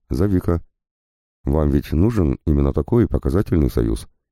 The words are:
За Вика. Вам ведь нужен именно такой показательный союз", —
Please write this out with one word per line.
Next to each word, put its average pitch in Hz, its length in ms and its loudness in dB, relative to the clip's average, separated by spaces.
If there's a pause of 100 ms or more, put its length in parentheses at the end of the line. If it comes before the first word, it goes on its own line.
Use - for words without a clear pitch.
За 78 160 -2
Вика. 87 360 0 (800)
Вам 73 260 2
ведь - 220 0
нужен 87 540 0
именно 71 280 2
такой 101 340 0
показательный 78 640 0
союз", — 57 380 -4 (240)